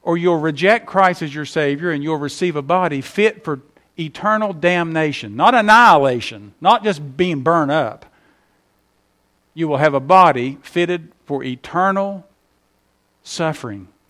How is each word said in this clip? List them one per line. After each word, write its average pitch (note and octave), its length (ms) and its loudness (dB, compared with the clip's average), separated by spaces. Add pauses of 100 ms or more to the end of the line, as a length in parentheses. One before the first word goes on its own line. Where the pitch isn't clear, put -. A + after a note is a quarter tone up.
or E3+ 140 -2
you'll E3+ 240 0
reject E3+ 460 0
Christ F#3 360 0
as D3 100 -8
your D3 120 -8
Savior D3+ 480 -2
and C#3+ 100 -4
you'll D#3 140 -4
receive D3 400 -4
a D3 60 -4
body D#3 380 -2
fit G#3+ 440 -2
for C#3+ 160 -8 (360)
eternal G3+ 560 -4
damnation. D#3+ 840 -2
Not G3+ 180 4
annihilation, C#3+ 1040 4
not G#3 220 2
just D3+ 340 -6
being E3 260 -2
burned D#3 280 0
up. C#3+ 360 -4 (1500)
You D#3+ 140 -4
will C#3+ 80 0
have D3 180 2
a C3+ 60 0
body C#3 600 4
fitted F3 500 -4 (140)
for C3+ 180 -6
eternal F#3+ 840 -4 (960)
suffering. A2+ 640 -8 (240)